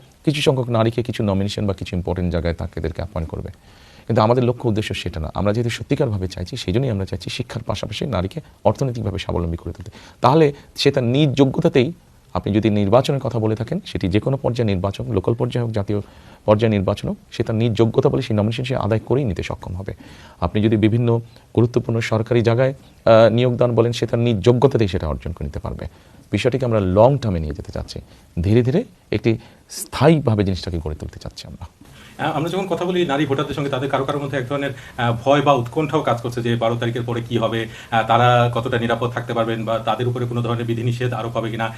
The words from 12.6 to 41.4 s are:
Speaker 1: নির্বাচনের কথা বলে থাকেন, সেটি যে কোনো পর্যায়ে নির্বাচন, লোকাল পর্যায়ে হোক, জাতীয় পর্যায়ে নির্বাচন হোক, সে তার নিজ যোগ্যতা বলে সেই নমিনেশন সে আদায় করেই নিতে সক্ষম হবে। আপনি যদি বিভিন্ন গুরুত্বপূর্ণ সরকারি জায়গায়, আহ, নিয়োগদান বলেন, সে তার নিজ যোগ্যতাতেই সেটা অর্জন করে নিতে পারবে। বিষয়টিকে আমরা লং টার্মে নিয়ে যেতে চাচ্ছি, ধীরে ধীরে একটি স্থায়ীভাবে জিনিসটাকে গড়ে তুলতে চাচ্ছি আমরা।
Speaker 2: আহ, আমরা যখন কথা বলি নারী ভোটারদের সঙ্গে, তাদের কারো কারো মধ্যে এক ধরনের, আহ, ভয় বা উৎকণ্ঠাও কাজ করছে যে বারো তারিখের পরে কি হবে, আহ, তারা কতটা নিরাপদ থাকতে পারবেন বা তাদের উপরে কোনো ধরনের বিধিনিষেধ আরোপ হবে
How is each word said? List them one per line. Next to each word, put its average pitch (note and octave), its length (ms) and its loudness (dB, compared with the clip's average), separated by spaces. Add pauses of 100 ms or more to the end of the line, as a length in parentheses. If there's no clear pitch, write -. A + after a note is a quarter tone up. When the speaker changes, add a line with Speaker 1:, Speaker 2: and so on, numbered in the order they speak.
Speaker 1:
নির্বাচনের A2 500 2
কথা A#2+ 200 -4
বলে G#2+ 160 0
থাকেন, A2+ 300 -4
সেটি - 220 -4
যে F#2+ 120 2
কোনো C3+ 180 -2
পর্যায়ে B2 280 -2
নির্বাচন, G2 460 -2
লোকাল G#2 220 0
পর্যায়ে A#2+ 320 -2
হোক, A2 80 -6
জাতীয় G2+ 280 -2 (440)
পর্যায়ে G#2+ 240 6
নির্বাচন G2+ 380 0
হোক, G#3 100 -4 (140)
সে A#2+ 120 -4
তার A2 120 -2
নিজ A#2 180 2
যোগ্যতা A2+ 360 4
বলে C3+ 120 -2
সেই A2+ 140 -2
নমিনেশন A2+ 280 0
সে B2+ 120 -2
আদায় G#2+ 300 0
করেই C3 180 0
নিতে G2 200 -2
সক্ষম - 320 -8
হবে। F#2+ 180 -10 (480)
আপনি F#2+ 200 0
যদি A2+ 160 4
বিভিন্ন A2+ 440 2 (340)
গুরুত্বপূর্ণ A#2 440 2
সরকারি A2+ 420 0
জায়গায়, B2 320 2 (320)
আহ, A2+ 240 8
নিয়োগদান A#2+ 460 2
বলেন, A#2 160 4
সে A#2 160 -2
তার A#2+ 120 0
নিজ A#2 200 2
যোগ্যতাতেই A2+ 480 4
সেটা E2+ 200 -2
অর্জন D2 240 -6
করে D2 140 -8
নিতে C#2+ 140 -8
পারবে। - 280 -8 (440)
বিষয়টিকে B2 340 0
আমরা A2+ 140 2
লং G#2+ 380 6
টার্মে F#2 220 0
নিয়ে D2+ 140 -4
যেতে - 180 -12
চাচ্ছি, - 280 -8 (420)
ধীরে A2 220 6
ধীরে D3 200 2 (280)
একটি A2+ 260 0 (320)
স্থায়ীভাবে B2+ 760 2
জিনিসটাকে F2 360 -4
গড়ে D#2 160 -6
তুলতে - 240 -12
চাচ্ছি - 280 -16
আমরা। - 180 -16 (520)
Speaker 2:
আহ, D3+ 180 -2
আমরা D#3+ 140 -2
যখন F#3+ 180 -4
কথা F3 180 -2
বলি F3+ 200 0
নারী D#3+ 200 0
ভোটারদের C#3 300 -2
সঙ্গে, C#3 140 -2
তাদের C3 200 -4
কারো C3+ 160 0
কারো D3 140 -2
মধ্যে C#3+ 180 -4
এক A#2+ 100 -4
ধরনের, C#3 220 -4 (280)
আহ, A#2+ 260 0
ভয় C#3+ 180 4
বা C#3+ 120 4
উৎকণ্ঠাও D3 480 -2
কাজ A#2+ 200 0
করছে A#2+ 200 -6
যে A#2 140 0
বারো A#2 200 0
তারিখের A#2 280 -4
পরে A#2 180 -4
কি A#2 160 -4
হবে, A2+ 300 -2 (240)
আহ, A2+ 160 2
তারা A#2+ 460 4
কতটা A#2+ 260 -2
নিরাপদ A#2 300 -2
থাকতে A#2 240 -6
পারবেন A2+ 320 -2
বা A2+ 140 -2
তাদের A2+ 280 -2
উপরে B2 180 -4
কোনো A#2+ 160 -4
ধরনের A#2 240 -4
বিধিনিষেধ A#2 480 -4
আরোপ A#2 240 -6
হবে A2 140 -4